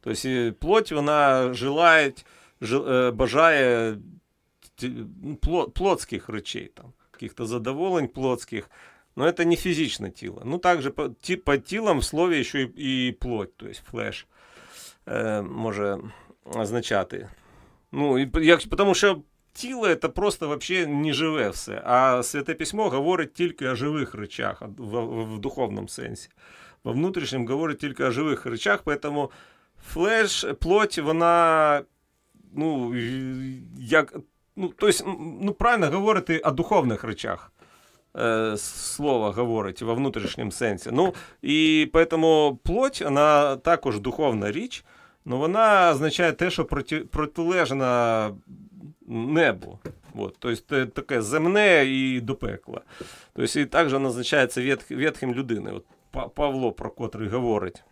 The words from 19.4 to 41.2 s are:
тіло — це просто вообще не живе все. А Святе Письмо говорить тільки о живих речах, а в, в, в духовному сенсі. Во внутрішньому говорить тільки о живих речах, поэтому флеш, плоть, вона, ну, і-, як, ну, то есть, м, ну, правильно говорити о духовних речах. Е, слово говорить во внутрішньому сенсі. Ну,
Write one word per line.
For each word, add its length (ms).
тіло — 420
це 140
просто 400
вообще 380
не 260
живе 360
все. 360
А 380
Святе 320
Письмо 340
говорить 460
тільки 340
о 60
живих 400
речах, 480
а 40
в, 100
в, 580
в 40
духовному 500
сенсі. 400
Во 80
внутрішньому 540
говорить 320
тільки 260
о 60
живих 360
речах, 380
поэтому 460
флеш, 600
плоть, 380
вона, 840
ну, 420
і-, 680
як, 380
ну, 120
то 200
есть, 180
м, 360
ну, 100
правильно 380
говорити 480
о 120
духовних 540
речах. 480
Е, 400
слово 760
говорить 500
во 120
внутрішньому 560
сенсі. 420
Ну, 220